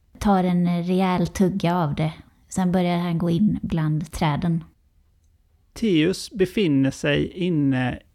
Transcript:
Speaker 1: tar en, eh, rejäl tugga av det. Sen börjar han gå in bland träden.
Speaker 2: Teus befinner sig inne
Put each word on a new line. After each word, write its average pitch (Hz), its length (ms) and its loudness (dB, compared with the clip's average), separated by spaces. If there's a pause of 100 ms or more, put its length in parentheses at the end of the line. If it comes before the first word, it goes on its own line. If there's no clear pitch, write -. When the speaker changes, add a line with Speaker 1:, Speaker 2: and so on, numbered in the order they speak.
(180)
Speaker 1:
tar 196 260 2
en, 175 220 2
eh, 175 200 -2
rejäl 180 400 0
tugga 175 500 0
av 151 180 0
det. 156 180 -2 (360)
Sen 185 240 -2
börjar 175 260 2
han 170 200 -2
gå 165 120 0
in 180 320 2
bland 156 500 -2
träden. 165 520 0 (1080)
Speaker 2:
Teus 180 580 0
befinner 175 600 2
sig 147 420 -2
inne 143 680 0 (160)